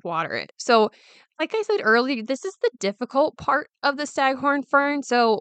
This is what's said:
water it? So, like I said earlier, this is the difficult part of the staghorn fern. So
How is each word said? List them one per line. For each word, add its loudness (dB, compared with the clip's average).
water -4
it? -8
So, 4
like -6
I -2
said -2
earlier, 2
this -6
is -10
the 0
difficult -2
part -2
of -2
the -6
staghorn 0
fern. 0
So 2